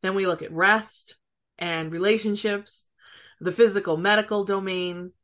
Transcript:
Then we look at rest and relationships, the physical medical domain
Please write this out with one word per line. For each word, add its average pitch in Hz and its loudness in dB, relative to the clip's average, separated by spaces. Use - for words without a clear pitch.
Then 190 -2
we 196 0
look 175 0
at - -12
rest 196 0
and 165 -6
relationships, 202 -2
the 170 -4
physical 196 4
medical 208 2
domain 180 -4